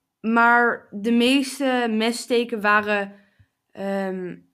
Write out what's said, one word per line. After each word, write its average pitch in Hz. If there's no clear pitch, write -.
maar 233
de 208
meeste 254
messteken 233
waren, 208
ehm, 190